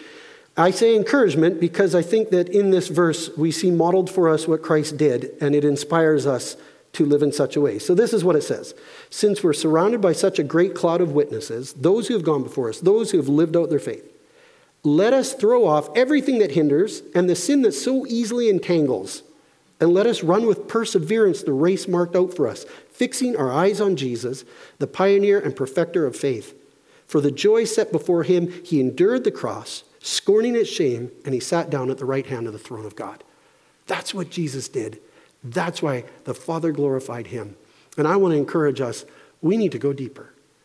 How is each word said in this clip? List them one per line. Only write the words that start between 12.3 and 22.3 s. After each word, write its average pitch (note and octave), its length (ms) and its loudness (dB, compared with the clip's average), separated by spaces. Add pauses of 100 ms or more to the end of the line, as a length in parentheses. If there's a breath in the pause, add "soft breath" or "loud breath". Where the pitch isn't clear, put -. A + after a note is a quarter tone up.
before B2 280 -4
us, - 100 -12
those G3+ 300 2
who F#3 80 2
have C3+ 100 0
lived D#3+ 260 2
out E3+ 140 2
their D3+ 100 0
faith, - 320 -8 (720 soft breath)
let E3+ 300 4
us C4+ 220 0
throw A3+ 320 4
off D3+ 280 2
everything C4 440 2
that F#3 140 2
hinders D#3 500 2 (120)
and F3+ 140 2
the F3 80 2
sin C#4 240 2
that A3+ 140 4
so C4 320 -2
easily A#3 420 -2
entangles, D3+ 760 0 (560 soft breath)
and E3+ 140 4
let G3 140 4
us A3+ 180 -2
run G3 220 2
with - 220 0
perseverance G#3 760 0
the D#3 100 -2
race E3+ 340 0
marked F3 300 -2
out F3+ 160 0